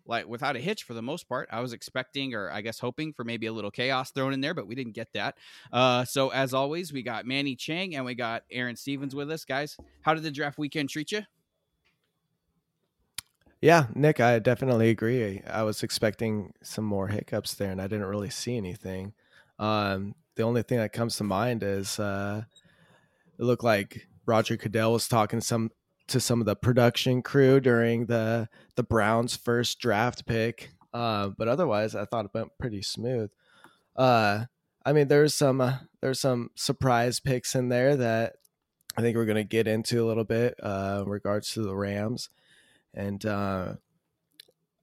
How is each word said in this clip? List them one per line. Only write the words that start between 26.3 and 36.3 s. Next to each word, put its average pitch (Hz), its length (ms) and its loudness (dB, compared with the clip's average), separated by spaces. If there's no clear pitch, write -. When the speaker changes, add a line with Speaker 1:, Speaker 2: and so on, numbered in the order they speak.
Speaker 2:
of 113 60 0
the 101 100 2
production 123 680 4
crew 135 380 6
during 117 460 2
the, 113 420 0
the 123 80 0
Browns' 113 520 2
first 120 440 0
draft 117 460 0
pick. 113 460 -2
Uh, 110 340 -2
but 113 120 0
otherwise, 110 460 0
I 104 100 -4
thought 113 180 -2
it 98 100 -12
went - 240 -6
pretty 107 240 -6
smooth. 113 480 -4
Uh, 113 480 4
I 139 80 4
mean, 147 160 6
there's 147 260 6
some, 135 240 4
uh, 131 200 2
there's 131 220 -2
some 123 340 0